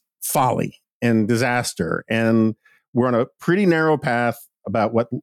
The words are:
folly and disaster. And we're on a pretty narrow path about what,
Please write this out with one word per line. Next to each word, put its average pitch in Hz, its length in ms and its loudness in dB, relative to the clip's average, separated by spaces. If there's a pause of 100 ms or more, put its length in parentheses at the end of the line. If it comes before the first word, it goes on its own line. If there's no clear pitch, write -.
(220)
folly - 600 -2 (200)
and 113 260 2
disaster. 120 840 -2
And 113 460 2 (380)
we're 120 140 0
on 123 80 0
a 120 120 0 (120)
pretty 190 260 0
narrow 160 320 2
path 120 400 -2 (280)
about 110 280 -2
what, 117 140 0 (160)